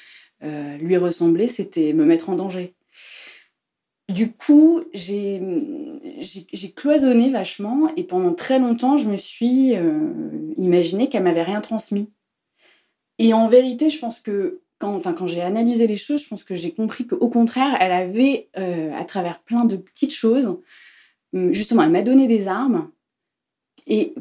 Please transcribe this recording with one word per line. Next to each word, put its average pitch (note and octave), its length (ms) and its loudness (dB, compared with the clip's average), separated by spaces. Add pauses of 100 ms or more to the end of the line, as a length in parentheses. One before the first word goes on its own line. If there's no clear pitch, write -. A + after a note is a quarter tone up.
(440)
euh, D3 340 -12
lui F3 200 0
ressembler, F3 500 2
c'était D#3+ 460 -2
me D#3 120 4
mettre E3 240 2
en F#3 60 -2
danger. F3+ 380 -6 (1400)
Du G#3+ 220 -2
coup, D#4+ 500 6 (120)
j'ai, G3 480 -6 (760)
j'ai, F#3 320 -16
j'ai F#3 200 -12
cloisonné C4+ 580 4
vachement B3 680 -2
et F4+ 80 -4
pendant F#3 300 0
très C4 240 -2
longtemps, B3 400 2
je A3 120 0
me G3 80 -2
suis, B3+ 580 0
euh, D#3 340 0 (480)
imaginé F3+ 520 2
qu'elle G3+ 140 -2
m'avait E3 200 2
rien G3+ 180 -4
transmis. G#3 480 -6 (1120)
Et A3+ 140 6
en A3+ 140 4
vérité, B3+ 420 6
je D4 100 -2
pense A#3 200 -10
que G3+ 420 -4 (180)
quand, G3+ 160 -4
enfin, F3 180 -4
quand F3+ 120 -6
j'ai E3+ 160 -4
analysé A3+ 460 2
les G#3 80 -2
choses, D4 280 -4
je - 60 -20
pense G3+ 140 -12
que G3 100 -10
j'ai F3 180 -6
compris A3 360 -6
qu'au B3 220 0
contraire, A#3+ 500 0
elle F#3 120 2
avait, G#3 560 0 (120)
euh, E3+ 340 -4
à E3 120 -8
travers F3 340 -8
plein A#3+ 260 0
de G3 100 0
petites - 380 -10
choses, A3+ 460 0 (760)
hum, F3+ 180 0
justement, G#3+ 300 2
elle D3+ 80 2
m'a F#3 140 2
donné C4 240 4
des G#3+ 200 2
armes G3 440 -2 (960)
et - 340 -2